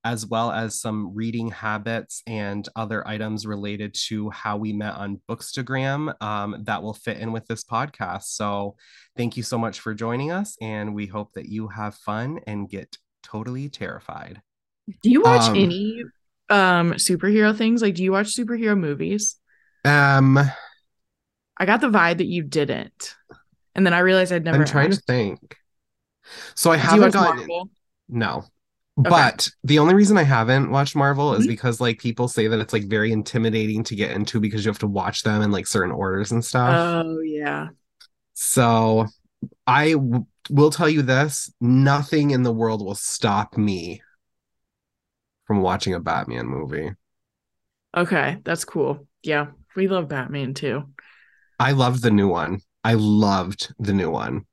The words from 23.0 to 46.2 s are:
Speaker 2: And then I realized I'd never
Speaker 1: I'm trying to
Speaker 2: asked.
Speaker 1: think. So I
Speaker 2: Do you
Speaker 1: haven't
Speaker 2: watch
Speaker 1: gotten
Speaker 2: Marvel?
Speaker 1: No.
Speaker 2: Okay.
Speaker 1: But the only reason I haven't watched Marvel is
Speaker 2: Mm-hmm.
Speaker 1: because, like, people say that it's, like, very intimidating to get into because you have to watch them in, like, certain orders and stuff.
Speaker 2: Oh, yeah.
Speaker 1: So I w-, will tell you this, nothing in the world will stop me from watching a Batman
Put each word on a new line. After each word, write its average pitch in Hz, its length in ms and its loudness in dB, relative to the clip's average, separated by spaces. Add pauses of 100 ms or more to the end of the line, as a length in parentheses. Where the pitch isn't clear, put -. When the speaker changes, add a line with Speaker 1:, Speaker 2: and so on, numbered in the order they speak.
Speaker 2:
And 190 80 4
then 175 80 6
I 170 80 4
realized 185 320 4
I'd 170 120 -2
never 160 160 2
Speaker 1:
I'm 147 60 4
trying 147 240 2
to 196 60 4
Speaker 2:
asked. - 100 -8
Speaker 1:
think. 117 500 -2 (1000)
So - 160 2
I 165 60 6
Speaker 2:
Do 143 60 0
you - 40 2
Speaker 1:
haven't 202 160 8
Speaker 2:
watch 185 100 8
Speaker 1:
gotten 175 260 4
Speaker 2:
Marvel? 170 320 -8 (380)
Speaker 1:
No. 98 360 -2 (520)
Speaker 2:
Okay. 131 140 4
Speaker 1:
But 147 380 4 (160)
the 147 160 6
only 165 140 8
reason 202 220 8
I 180 60 6
haven't 131 480 4
watched 139 240 0
Marvel 139 400 2
is 107 60 2
Speaker 2:
Mm-hmm. - 80 2
Speaker 1:
because, 117 320 -2
like, 117 180 0
people 120 300 -2
say 113 180 0
that 110 140 0
it's, 107 120 -4
like, 107 120 0
very 107 260 0
intimidating 110 760 0
to 107 120 -8
get 101 160 -2
into 107 260 -4
because 107 260 -2
you 107 60 2
have 104 80 -6
to - 80 -2
watch 95 380 -4
them 107 180 2
in, 104 80 2
like, 95 160 -2
certain 90 240 0
orders 95 400 -4
and 117 140 -2
stuff. 165 600 0
Speaker 2:
Oh, 165 160 -6
yeah. 151 500 -6 (640)
Speaker 1:
So 113 720 2 (600)
I 147 260 4
w-, 127 340 0 (240)
will 143 200 6
tell 160 180 0
you 151 140 2
this, 135 580 0
nothing 143 680 4
in 127 140 2
the 120 80 2
world 113 280 0
will 101 140 -6
stop - 640 -2
me 90 460 -2 (1400)
from 101 160 2
watching 92 320 0
a 87 60 -4
Batman 62 460 -4